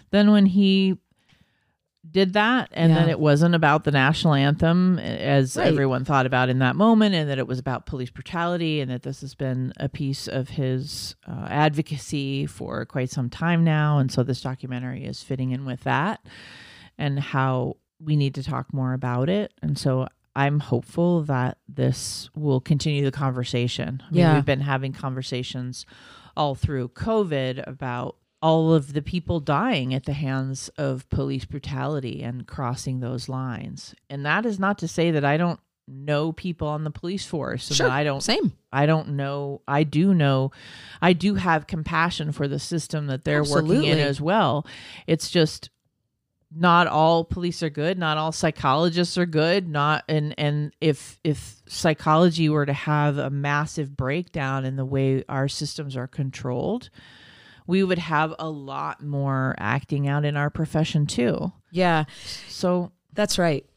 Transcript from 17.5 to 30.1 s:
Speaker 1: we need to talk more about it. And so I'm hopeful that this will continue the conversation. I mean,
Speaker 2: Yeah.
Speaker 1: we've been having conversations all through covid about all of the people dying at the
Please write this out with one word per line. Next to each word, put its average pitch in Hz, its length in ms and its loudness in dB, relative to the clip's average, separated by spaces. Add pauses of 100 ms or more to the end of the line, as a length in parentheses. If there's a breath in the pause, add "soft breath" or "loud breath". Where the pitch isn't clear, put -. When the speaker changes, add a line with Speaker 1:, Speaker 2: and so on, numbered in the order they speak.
Speaker 1:
we 151 160 -2
need 139 200 2
to 135 80 -6
talk 131 280 -6
more 131 220 -2
about 127 340 -2
it. 202 240 -2 (120)
And 151 140 -2
so 131 300 0 (280)
I'm 143 240 2
hopeful 170 640 0
that 127 340 -2 (100)
this - 680 -4
will 143 260 0
continue 143 420 0
the 135 80 0
conversation. 127 920 -2
I - 60 -16
mean, 151 80 4
Speaker 2:
Yeah. 160 160 8
Speaker 1:
we've 143 100 4
been 139 160 2
having 135 320 -2
conversations 127 920 -6 (520 loud breath)
all 147 180 0
through 127 340 -2
covid 147 800 -2
about 131 480 -8 (260)
all 160 320 4
of 143 200 2
the 151 80 -2
people 170 380 -4
dying 147 540 0
at 131 100 -4
the 143 100 -4